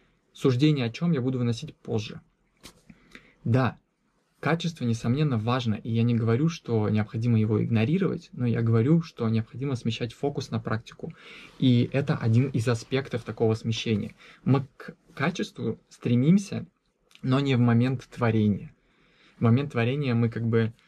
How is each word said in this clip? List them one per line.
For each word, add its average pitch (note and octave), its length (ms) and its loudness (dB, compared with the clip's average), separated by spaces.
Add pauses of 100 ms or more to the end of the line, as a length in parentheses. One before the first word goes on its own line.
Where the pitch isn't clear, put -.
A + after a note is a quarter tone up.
(340)
Суждение C3+ 520 2
о A2+ 40 -2
чем E3+ 220 -2
я C3+ 100 0
буду C3 160 -2
выносить A#2+ 380 -4
позже. - 460 -8 (1200)
Да, B2 340 0 (640)
качество, D#3+ 460 -4
несомненно, A#2+ 520 0
важно, A#2 380 -2
и - 160 -8
я A2+ 120 2
не A#2+ 100 2
говорю, A2+ 360 2
что A2 400 -2
необходимо A2 500 0
его A2 240 2
игнорировать, A#2+ 680 0
но B2 140 -4
я A#2 160 0
говорю, A#2 400 4
что A#2+ 260 -6
необходимо A#2 480 -2
смещать A#2 380 -6
фокус C#3+ 380 -4
на A2+ 80 -2
практику. A#2 540 -8 (440)
И B2 340 4
это C#3 240 0
один A#2+ 340 2
из B2 180 -2
аспектов A#2+ 560 -4
такого A2 320 0
смещения. A2 580 -4 (300)
Мы C3 240 2 (100)
к - 180 -18 (200)
качеству C3+ 640 -6 (100)
стремимся, B2+ 800 0 (560)
но C3 160 0
не C#3 160 2
в A#2 40 2
момент A#2+ 480 2
творения. A2 640 0 (680)
В - 20 -10
момент B2+ 300 4
творения B2 420 0
мы A#2 160 2
как A2+ 180 -4
бы A2+ 260 2 (140)